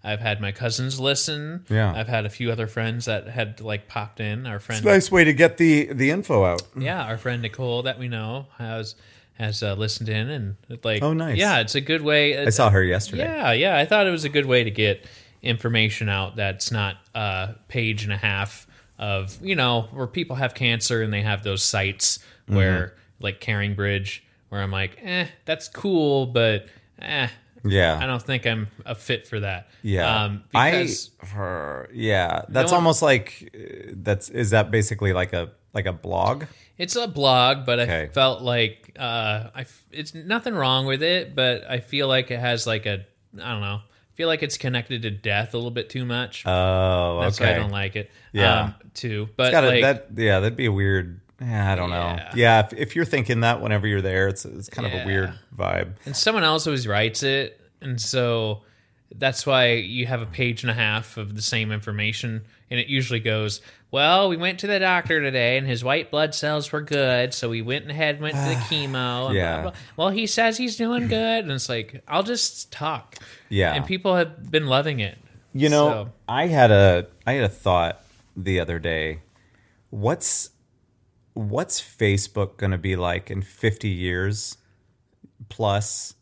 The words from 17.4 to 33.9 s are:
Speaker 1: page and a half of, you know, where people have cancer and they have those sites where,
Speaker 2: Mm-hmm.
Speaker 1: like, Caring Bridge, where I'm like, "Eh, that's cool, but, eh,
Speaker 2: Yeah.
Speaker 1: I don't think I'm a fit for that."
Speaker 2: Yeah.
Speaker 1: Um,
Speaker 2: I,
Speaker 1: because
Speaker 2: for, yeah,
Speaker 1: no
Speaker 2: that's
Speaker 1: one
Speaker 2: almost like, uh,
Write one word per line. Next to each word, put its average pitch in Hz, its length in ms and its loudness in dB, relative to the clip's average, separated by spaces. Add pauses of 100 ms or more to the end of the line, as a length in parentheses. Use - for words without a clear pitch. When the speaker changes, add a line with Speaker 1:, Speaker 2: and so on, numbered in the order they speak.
Speaker 1:
page 110 360 -2
and 104 80 -4
a 98 60 -2
half 101 480 -4 (320)
of, 98 480 -6
you 190 100 -2
know, 120 360 0
where 127 160 -6
people 147 280 -6
have 131 200 -4
cancer 117 480 0
and 107 100 -2
they 101 80 -2
have 104 220 -2
those 98 180 -4
sites - 560 -2 (300)
where, 95 400 2
Speaker 2:
Mm-hmm. - 360 -20
Speaker 1:
like, 98 160 -6
Caring 101 360 -2
Bridge, 101 480 -2 (260)
where 101 140 -4
I'm 98 80 -4
like, 95 320 -4
"Eh, 180 240 -4 (180)
that's 160 220 -6
cool, 147 600 2
but, 113 400 2 (320)
eh, 139 280 -4 (360)
Speaker 2:
Yeah. 92 380 4
Speaker 1:
I 127 60 -2
don't 123 140 -2
think 127 260 -4
I'm 110 200 -2 (180)
a - 100 -8
fit - 320 -6
for 110 120 -6
that." 95 300 -6 (120)
Speaker 2:
Yeah. 101 440 0
Speaker 1:
Um, 101 180 -6 (100)
Speaker 2:
I, 127 180 6
Speaker 1:
because 175 380 -2 (160)
Speaker 2:
for, 87 680 -8
yeah, 98 540 0
Speaker 1:
no 98 60 -12
Speaker 2:
that's 135 180 4
Speaker 1:
one 180 80 6
Speaker 2:
almost 165 220 4
like, 131 540 2
uh, - 360 -16 (120)